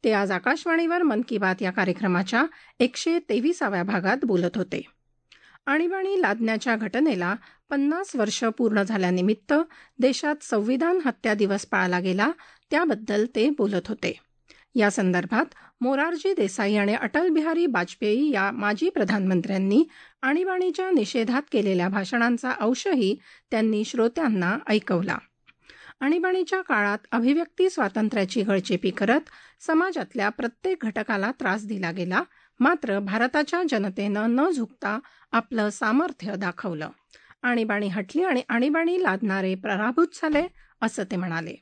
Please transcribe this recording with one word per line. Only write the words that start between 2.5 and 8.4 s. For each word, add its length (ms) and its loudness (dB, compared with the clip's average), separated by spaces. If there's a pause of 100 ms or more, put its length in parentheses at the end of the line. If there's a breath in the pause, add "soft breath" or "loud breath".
एकशे 400 0
तेविसाव्या 640 0
भागात 400 0
बोलत 340 0
होते. 240 -4 (840 soft breath)
आणीबाणी 560 0
लादण्याच्या 540 0
घटनेला 600 0 (340 loud breath)
पन्नास 460 -2
वर्ष 280 -2